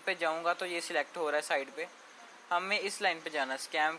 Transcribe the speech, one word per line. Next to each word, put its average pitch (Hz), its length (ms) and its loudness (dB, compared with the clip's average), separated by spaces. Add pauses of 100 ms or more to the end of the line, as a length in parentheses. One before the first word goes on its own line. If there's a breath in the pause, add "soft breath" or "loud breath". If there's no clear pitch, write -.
पे 190 100 2
जाऊँगा 170 380 2
तो 185 120 -2
ये 175 160 -2
select 160 360 -2
हो 160 120 0
रहा 147 60 2
है 151 120 0
side 139 280 0
पे, 165 120 -6 (640)
हमें 190 300 2
इस 196 220 -4
लाइन 170 200 2
पे 160 80 -8
जाना 135 240 0
है, 131 60 -2
scam 160 400 2